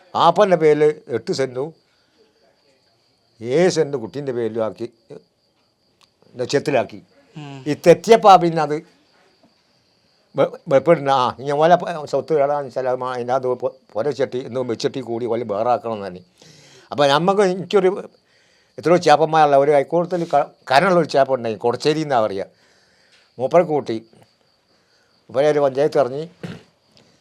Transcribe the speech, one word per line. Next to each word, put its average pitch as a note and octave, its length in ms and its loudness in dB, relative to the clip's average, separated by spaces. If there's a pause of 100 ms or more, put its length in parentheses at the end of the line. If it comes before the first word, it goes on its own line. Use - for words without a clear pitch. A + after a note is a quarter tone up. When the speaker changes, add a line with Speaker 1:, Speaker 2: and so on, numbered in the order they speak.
(140)
Speaker 1:
ബാപ്പൻ്റെ E3+ 480 4
പേരിൽ D3+ 200 4 (340)
എട്ട് C#3+ 220 -8
സെന്റും C3+ 320 -6 (1700)
ഏഴ് D3 340 0
സെന്റ് C#3+ 280 -2
കുട്ടീൻ്റെ C3 340 -8
പേരിലും A2+ 300 -4
ആക്കി G#2+ 200 -10 (1500)
ലക്ഷ്യത്തിലാക്കി. A#2+ 600 -2 (400)
Speaker 2:
ഉം. C#3 180 -16 (120)
Speaker 1:
ഈ - 20 -2 (140)
തെറ്റിയപ്പാ G3 460 6 (120)
പിന്നെ E3 220 -2
അത് D3 100 -4 (1600)
വെ-, C3 160 0 (180)
വെപ്പിടുന്ന, C#3 380 2 (120)
ആ, B2 40 2 (140)
ഇനി C#3 120 -6 (100)
ഓല E3+ 200 4
പ-, F#3 100 -8 (200)
സ്വത്ത് C#3 260 -4
കേടാന്ന് C#3+ 320 -2
വെച്ചാൽ B2+ 220 -6
അത് B2+ 100 -4
മാ-, B2+ 140 -6
അതിൻ്റെ A#2+ 220 -4
അത് B2+ 80 -4 (160)
പൊ-, B2+ 120 -6 (200)
പൊര A2 120 -4 (140)
ചെട്ടി B2 280 -4
എന്തോ B2 140 -6 (100)
വെച്ചട്ടി C3+ 360 -6
കൂടി A#2 260 -6
ഓല A#2+ 80 -4 (100)
വേറെ A2 220 -2
ആക്കണം A2+ 220 -6
എന്ന് G2+ 120 -10
പറഞ്ഞു. F2+ 140 -16 (680)
അപ്പോൾ D3 140 0 (100)
നമുക്ക് F#3+ 300 2 (100)
എനിക്കൊരു F#3 360 0 (880)
എത്രയോ D#3 280 2
ചേപ്പന്മാരുള്ള D3+ 580 4
ഒരു D3 120 4
ഹൈക്കോടതിയിൽ E3+ 580 -2
ക-, D3 140 0 (220)
കനമുള്ള F3 320 4
ഒരു C#3+ 120 -6
ചേപ്പ C3+ 240 4
ഉണ്ടായി, A#2 260 -6
കൊടച്ചേരി D3 420 0
എന്നാ C3+ 200 0
പറയുക. G2 200 -6 (920)
മൂപ്പരെ D#3 320 -2
കൂട്ടി A#2+ 260 -6 (1300)
മൂപ്പരെ C3 300 -2
ഒരു D3 100 0
പഞ്ചായത്ത് C#3+ 380 0
ഇറങ്ങി C3 200 -6 (1000)